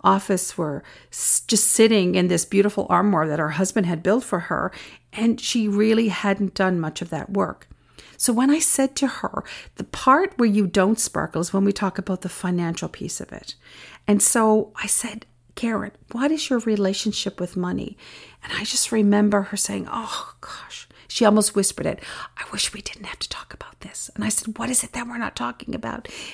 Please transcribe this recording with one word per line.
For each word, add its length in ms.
office 520
were 260
s-, 300
just 260
sitting 480
in 140
this 160
beautiful 440
armoire 380
that 120
her 100
husband 380
had 160
built 200
for 160
her, 320
and 300
she 260
really 400
hadn't 460
done 260
much 220
of 80
that 200
work. 380
So 160
when 180
I 100
said 360
to 120
her, 360
"The 80
part 540
where 100
you 180
don't 320
sparkle 440
is 100
when 140
we 80
talk 240
about 240
the 80
financial 580
piece 320
of 140
it." 220
And 160
so 480
I 60
said, 380
"Karen, 360
what 200
is 180
your 100
relationship 800
with 180
money?" 400
And 100
I 100
just 280
remember 520
her 140
saying, 340
"Oh, 500
gosh." 460
She 160
almost 320
whispered 300
it, 160
"I 140
wish 220
we 80
didn't 240
have 140
to 100
talk 240
about 260
this." 360
And 100
I 40
said, 280
"What 120
is 140
it 100
that 140
we're 100
not 180
talking 380
about?" 360